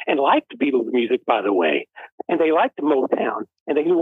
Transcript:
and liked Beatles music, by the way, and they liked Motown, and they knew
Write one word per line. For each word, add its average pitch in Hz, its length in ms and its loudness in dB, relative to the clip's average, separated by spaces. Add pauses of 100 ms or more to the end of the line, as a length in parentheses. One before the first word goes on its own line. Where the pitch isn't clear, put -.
and 143 120 0
liked 180 380 0
Beatles 127 320 0
music, 123 360 0
by 113 160 0
the 101 120 -2
way, 80 340 0 (420)
and 170 100 0
they 160 140 2
liked 208 260 0
Motown, 139 640 0 (260)
and 165 100 -2
they 156 60 2
knew 170 180 2